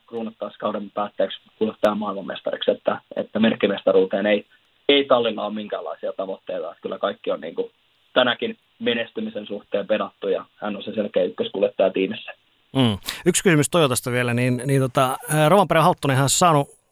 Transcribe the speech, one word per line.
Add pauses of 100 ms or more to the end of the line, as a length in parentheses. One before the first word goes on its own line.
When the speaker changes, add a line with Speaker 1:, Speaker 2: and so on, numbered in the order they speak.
Speaker 1:
kruunattaisiin
kauden
päätteeksi (180)
kuljettaja
maailmanmestariksi,
että, (160)
että
merkkimestaruuteen
ei, (420)
ei
tallilla
ole
minkäänlaisia
tavoitteita,
että
kyllä
kaikki
on
niinku (420)
tänäkin (220)
menestymisen
suhteen
pedattu,
ja (120)
hän
on
se
selkeä
ykköskuljettaja
tiimissä. (440)
Speaker 2:
Mm. (280)
Yksi
kysymys
Toyotasta
vielä,
niin,
niin
tota, (180)
ää,
Rovanperä
Halttunenhan
on
saanut, (240)